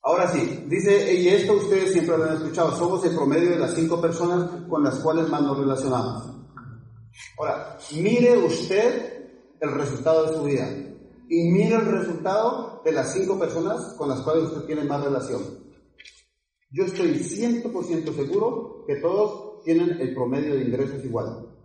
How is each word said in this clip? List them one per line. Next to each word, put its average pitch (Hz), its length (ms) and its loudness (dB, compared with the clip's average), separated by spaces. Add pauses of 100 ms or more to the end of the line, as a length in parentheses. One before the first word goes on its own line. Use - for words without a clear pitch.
Ahora 175 240 2
sí, - 400 -2
dice, 185 460 4
y 180 140 4
esto 202 240 4
ustedes 190 400 2
siempre 170 260 2
lo 160 60 2
han 160 140 0
escuchado, 160 340 0
somos 175 320 0
el 170 100 2
promedio 160 360 2
de 170 80 2
las - 160 -2
cinco 165 260 0
personas 175 500 0 (180)
con 151 140 0
las 147 180 0
cuales 160 280 0
más 147 140 0
nos 139 160 0
relacionamos. 135 880 -2 (920)
Ahora, - 400 -6 (160)
mire 240 440 6
usted - 920 0 (320)
el 147 100 -2
resultado 139 560 0
de 160 80 -2
su 156 80 -4
vida, 143 240 0 (680)
y 170 160 2
mire 220 260 4
el 220 100 2
resultado 185 1000 -2
de 160 80 2
las 135 220 -2
cinco 190 240 0
personas 170 580 -4
con 143 140 -4
las 123 100 -2
cuales 156 240 2
usted - 220 -6
tiene 151 180 -4
más 143 180 -2
relación. 127 380 -2 (1300)
Yo 156 140 0
estoy 170 360 0
ciento 233 520 -2
por 185 140 -6
ciento 156 260 -4
seguro 202 720 -2
que 139 100 0
todos 190 680 -2
tienen 165 340 2
el 127 140 -4
promedio 135 420 -2
de 127 100 0
ingresos 135 380 -2
igual. 113 460 -6 (160)